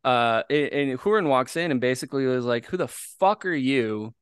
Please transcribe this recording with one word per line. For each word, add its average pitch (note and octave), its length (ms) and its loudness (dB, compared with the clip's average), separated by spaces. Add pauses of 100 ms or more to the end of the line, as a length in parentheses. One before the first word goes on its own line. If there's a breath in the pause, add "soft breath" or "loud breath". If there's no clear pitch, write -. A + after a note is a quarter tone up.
uh, A#2 460 2
a-, C#3+ 180 0 (220)
and C3 100 -6
Hurin G#3 280 2
walks C3 280 2
in E3+ 140 -2
and B2+ 100 0
basically C3 460 -2
was B2+ 180 0
like, A#2+ 220 -2
"Who F#3 100 -6
the D#3 120 -2
fuck - 580 -2
are F3 80 -2
you A#2 680 -2